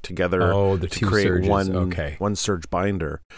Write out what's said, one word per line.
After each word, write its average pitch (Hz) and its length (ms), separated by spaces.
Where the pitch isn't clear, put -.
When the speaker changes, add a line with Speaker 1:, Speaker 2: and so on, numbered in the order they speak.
Speaker 1:
together 90 500
Speaker 2:
Oh, 98 240
the 90 120
Speaker 1:
to - 120
Speaker 2:
two 107 80
Speaker 1:
create 101 180
Speaker 2:
surges. 92 240
Speaker 1:
one, 95 260
Speaker 2:
Okay. 85 420
Speaker 1:
one 101 180
surge 92 340
binder. 87 500